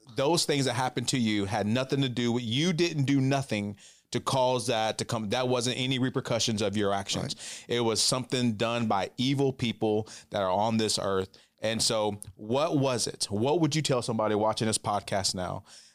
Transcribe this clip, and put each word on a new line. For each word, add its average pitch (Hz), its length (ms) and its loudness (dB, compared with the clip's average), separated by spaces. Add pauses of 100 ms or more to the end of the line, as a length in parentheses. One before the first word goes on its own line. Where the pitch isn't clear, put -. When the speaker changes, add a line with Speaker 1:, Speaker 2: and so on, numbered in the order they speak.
(160)
Speaker 1:
those 143 300 2
things 143 200 2
that 123 80 0
happened 127 360 -2
to 139 80 2
you 107 280 2
had 101 200 0
nothing 131 360 2
to 135 80 2
do 120 220 0
with, 123 120 0
you 139 300 0
didn't 160 320 0
do 139 160 4
nothing 113 560 0 (340)
to 120 80 0
cause 127 480 0
that 110 300 0
to 107 80 -2
come. 110 240 -4
That 123 180 0
wasn't 123 320 0
any 131 180 0
repercussions 120 640 0
of 101 140 0
your 101 180 2
actions. 98 420 -4 (340)
Speaker 2:
Right. 120 80 0
Speaker 1:
It - 20 0
was 110 220 2
something 123 520 0
done 117 340 0
by 98 300 0
evil 135 360 2
people 110 540 0 (240)
that 104 100 -2
are 92 100 2
on 110 260 2
this 107 240 0
earth. 95 280 -2 (320)
And 110 200 -2
so 107 380 0 (160)
what 139 420 0
was 131 300 0
it? - 220 -8
What 131 320 0
would 151 140 0
you 160 60 0
tell 131 200 2
somebody 110 340 0
watching 107 320 2
this 107 100 0
podcast 101 560 -2
now 92 300 -6 (320)